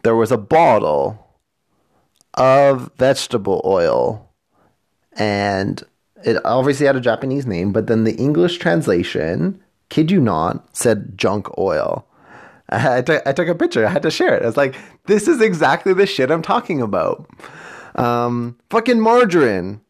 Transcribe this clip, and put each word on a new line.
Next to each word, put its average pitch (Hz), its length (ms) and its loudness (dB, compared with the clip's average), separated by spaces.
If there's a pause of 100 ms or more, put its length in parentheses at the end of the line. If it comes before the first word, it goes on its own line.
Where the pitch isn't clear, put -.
there 113 120 2
was 113 160 2
a 127 60 2
bottle 107 880 0 (1080)
of 131 640 4
vegetable 117 680 0
oil, 85 640 0 (840)
and 101 720 -2 (400)
it 113 220 0
obviously 135 400 0
had 135 100 2
a 127 60 -4
Japanese 131 440 -2
name, 95 260 -2
but 101 160 -2
then 113 160 2
the 110 120 0
English 160 420 0
translation, 165 1040 -2 (280)
kid 156 220 0
you 196 100 4
not, 87 540 -2
said 104 420 -2
junk 101 400 -4
oil. 78 480 -2 (640)
I, 123 280 0
I 127 40 0
took, 147 260 0
I 139 60 -2
took 160 140 -2
a 170 80 0
picture. 165 300 0
I 104 40 2
had - 140 -2
to 156 80 0
share 349 240 0
it. - 80 -2
I - 20 -4
was 117 120 -2
like, 135 180 0 (300)
"This 208 220 2
is 302 140 2
exactly 170 520 0
the 190 120 2
shit 131 260 -2
I'm 165 100 0
talking 196 400 -4
about." 95 480 -4 (680)
Um, 120 640 -2 (120)
fucking 233 300 2
margarine. 160 920 2